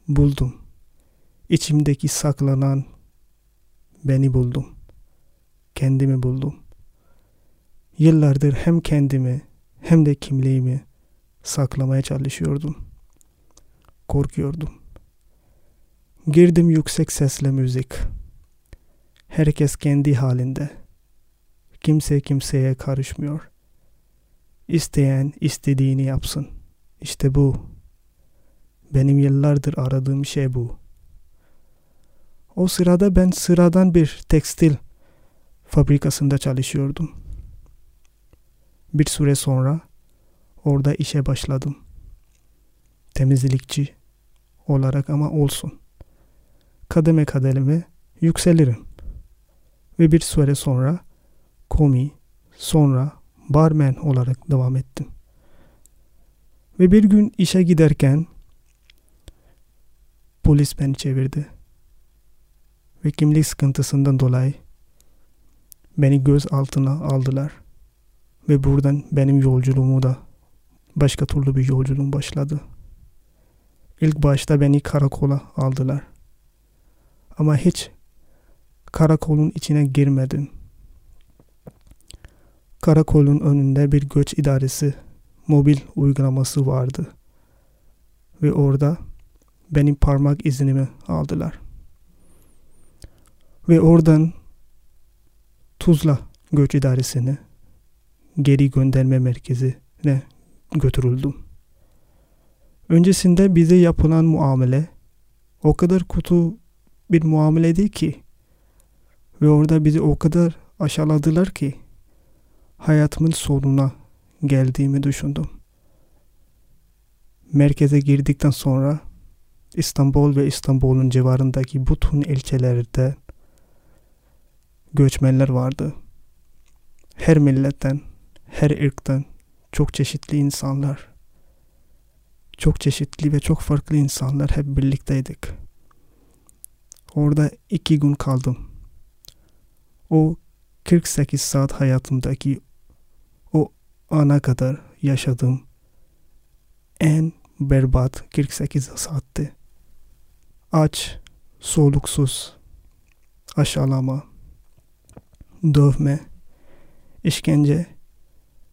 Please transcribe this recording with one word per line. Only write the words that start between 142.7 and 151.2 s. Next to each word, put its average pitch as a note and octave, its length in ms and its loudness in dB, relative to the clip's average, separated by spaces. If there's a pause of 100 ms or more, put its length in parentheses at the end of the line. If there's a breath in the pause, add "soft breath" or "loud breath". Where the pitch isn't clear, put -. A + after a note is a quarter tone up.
o D#3 180 0 (380)
ana C#3+ 300 4
kadar C3 420 -2 (200)
yaşadığım C3 640 -2 (1400)
en D#3+ 340 0 (260)
berbat C3 760 0
kırk C#3+ 180 -2
sekiz C#3 320 -6
saatti. - 680 -8 (1200)
Aç, - 480 -2 (400)